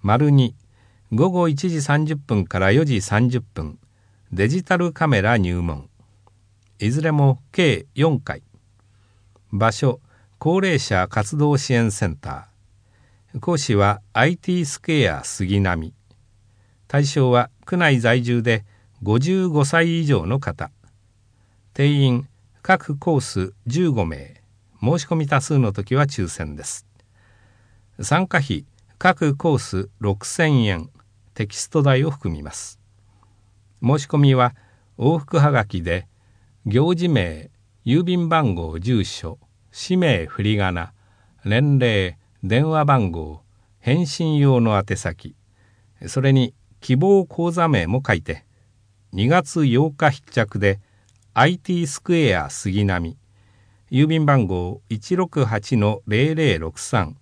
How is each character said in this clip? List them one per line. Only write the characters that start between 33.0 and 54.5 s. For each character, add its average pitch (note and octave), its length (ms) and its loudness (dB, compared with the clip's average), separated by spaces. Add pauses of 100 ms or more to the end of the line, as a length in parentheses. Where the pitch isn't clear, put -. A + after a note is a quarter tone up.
申 C3 160 2
し C#3+ 80 -8
込 D3+ 120 0
み C#3 160 6
は、 B2 200 2 (440)
往 D#3 200 0
復 D3 200 -2
は D3 120 4
が B2 140 0
き G2 180 -8
で、 F2 240 -4 (580)
行 C#3 300 2
事 F3 140 -2
名、 E2+ 420 -2 (340)
郵 D3 200 2
便 F3 240 -2
番 D#3 260 2
号、 E2 240 -8
住 G#2 260 0
所、 - 340 -12 (320)
氏 - 260 -4
名、 C3+ 300 2
振 - 160 -8
り G#2+ 160 0
仮 F#2 160 -2
名、 E2+ 180 -10 (520)
年 C3 340 2
齢、 G#2 380 0 (260)
電 A#2+ 260 0
話 D#3 160 0
番 B2+ 260 2
号、 D#2 320 -10 (360)
返 D#3+ 280 0
信 D#3 320 -2
用 C3+ 220 4
の A2+ 160 2
宛 F#2+ 200 -2
先、 - 400 -10 (680)
そ - 160 -4
れ C3+ 100 4
に C3 220 2 (260)
希 B2+ 160 0
望 F#3+ 300 4
口 E3+ 240 -4
座 E3+ 180 0
名 G2+ 180 2
も A#2 200 -2
書 A2+ 80 2
い E2+ 80 -4
て、 - 220 -10 (680)
二 F#3 160 0
月 D#3+ 380 0
八 C3+ 240 2
日 D3+ 200 0
必 - 220 -10
着 G#2+ 260 -2
で、 G2+ 220 0 (540)
ア B2 120 4
イ F3+ 120 0
テ - 160 -4
ィ F3 80 0
ー D#3+ 40 -4
ス C#3+ 140 -10
ク F3 160 0
エ C#3 200 2
ア D2 120 -4
杉 G2+ 360 -2
並、 F2 340 -2 (720)
郵 C3+ 160 4
便 D#3+ 180 0
番 C#3 220 4
号 F2+ 420 -6